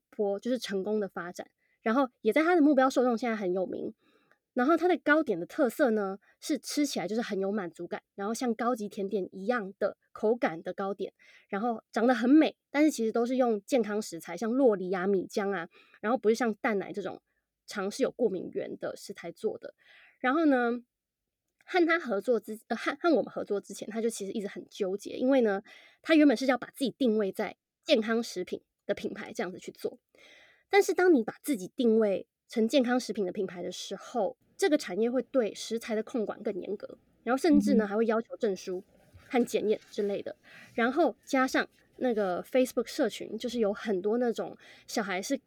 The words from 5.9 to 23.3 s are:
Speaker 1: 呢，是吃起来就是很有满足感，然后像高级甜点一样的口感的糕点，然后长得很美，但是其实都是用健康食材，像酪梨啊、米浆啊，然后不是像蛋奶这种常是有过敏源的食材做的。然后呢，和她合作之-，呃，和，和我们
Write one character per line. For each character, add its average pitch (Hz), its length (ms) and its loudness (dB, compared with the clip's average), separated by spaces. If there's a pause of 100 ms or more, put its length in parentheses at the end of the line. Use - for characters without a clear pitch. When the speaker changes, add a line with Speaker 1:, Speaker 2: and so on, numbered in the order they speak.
Speaker 1:
呢， 202 260 -2 (200)
是 294 200 -4
吃 - 260 -4
起 277 140 -6
来 175 100 -4
就 208 60 -6
是 233 80 -2
很 190 180 -4
有 190 100 -2
满 196 200 -4
足 170 180 -12
感， - 140 -10 (120)
然 202 140 -6
后 226 60 -4
像 233 200 -2
高 247 220 -2
级 208 100 -6
甜 196 220 -6
点 196 240 -4
一 190 140 -12
样 208 320 -2
的 - 180 -2 (160)
口 220 240 0
感 170 260 -4
的 - 120 -8
糕 196 180 -4
点， - 180 -8 (380)
然 196 140 -4
后 233 280 -4
长 220 160 2
得 254 80 6
很 233 140 0
美， 294 260 8 (160)
但 294 140 4
是 311 60 6
其 233 120 -2
实 220 80 0
都 233 140 2
是 254 120 -2
用 240 280 4
健 254 180 2
康 208 200 -4
食 170 180 -10
材， 175 160 -10
像 220 160 -2
酪 254 240 6
梨 185 180 -4
啊、 185 120 0
米 196 200 2
浆 202 280 -2
啊， 170 120 -6 (360)
然 214 100 0
后 262 60 2
不 208 100 0
是 226 60 6
像 226 180 0
蛋 214 260 -2
奶 175 140 -6
这 196 80 -10
种 180 220 -10 (440)
常 196 240 -6
是 262 120 -4
有 - 80 2
过 233 180 0
敏 185 240 -6
源 - 240 -8
的 - 180 -8
食 - 200 -16
材 - 180 -14
做 - 240 -6
的。 - 160 -16 (480)
然 254 140 0
后 330 100 2
呢， 247 400 2 (800)
和 349 220 2
她 330 120 2
合 233 220 -4
作 233 180 0
之-， 214 300 -12
呃， 233 80 -4
和， 277 240 -4
和 349 160 2
我 190 60 2
们 - 100 -8